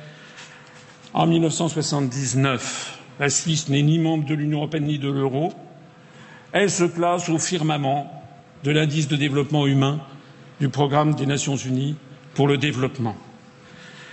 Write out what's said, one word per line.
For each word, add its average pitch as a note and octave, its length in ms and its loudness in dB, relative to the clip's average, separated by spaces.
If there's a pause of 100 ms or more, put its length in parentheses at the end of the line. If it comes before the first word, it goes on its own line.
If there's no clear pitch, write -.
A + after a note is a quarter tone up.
(1160)
en D#3+ 120 2
mille E3 160 4
neuf D#3+ 120 2
cent F3 140 0
soixante-dix-neuf. C3+ 1300 -2 (240)
La C#3 80 2
Suisse D#3 380 -2
n'est C#3 140 2
ni D#3+ 180 4
membre D#3+ 260 0
de D3+ 80 -2
l'Union D3+ 240 -2
européenne D#3 280 -2
ni D3+ 120 -2
de C3+ 100 -4
l'euro. C3+ 440 0 (1000)
Elle G3 220 2
se E3+ 100 0
classe E3+ 460 0
au D#3+ 100 2
firmament D3 720 -2 (540)
de C#3+ 80 0
l'indice D3+ 340 2
de C#3 80 -2
développement C#3+ 500 2
humain C#3 360 4 (580)
du C#3+ 100 0
programme D3 460 2
des C#3 100 -2
Nations C#3 300 0
unies C3 400 -2 (400)
pour C#3+ 140 4
le C#3+ 100 4
développement. A#2+ 580 -2 (960)